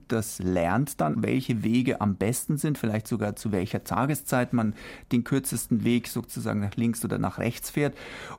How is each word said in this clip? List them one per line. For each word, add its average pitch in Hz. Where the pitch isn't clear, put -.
das 110
lernt 92
dann, 151
welche 120
Wege 123
am 101
besten 123
sind, 151
vielleicht 107
sogar 104
zu -
welcher 98
Tageszeit 127
man 110
den 120
kürzesten 123
Weg 117
sozusagen 110
nach 101
links 117
oder 104
nach 95
rechts -
fährt. 143